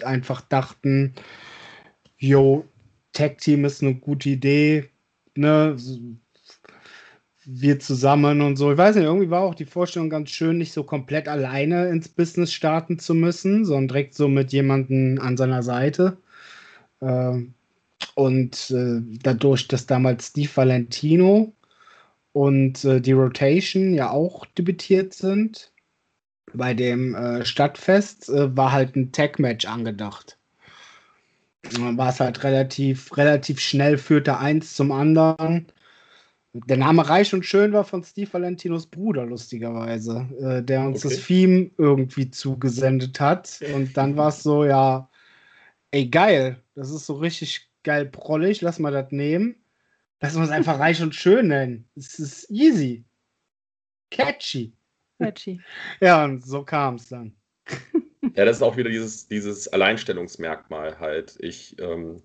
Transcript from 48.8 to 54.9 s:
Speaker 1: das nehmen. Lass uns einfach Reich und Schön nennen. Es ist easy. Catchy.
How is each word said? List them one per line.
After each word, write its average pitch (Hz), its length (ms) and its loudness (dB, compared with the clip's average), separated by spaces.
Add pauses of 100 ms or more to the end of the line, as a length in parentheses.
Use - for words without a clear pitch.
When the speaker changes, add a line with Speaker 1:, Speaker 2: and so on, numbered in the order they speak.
Speaker 1:
das 135 180 -4
nehmen. 160 460 -2 (640)
Lass 151 160 -6
uns 160 120 0
einfach 151 300 0
Reich 160 240 2
und 156 120 -4
Schön 202 340 4
nennen. 127 380 -2 (100)
Es 135 220 -20
ist 147 320 -12
easy. 185 540 2 (1080)
Catchy. 190 640 -6 (480)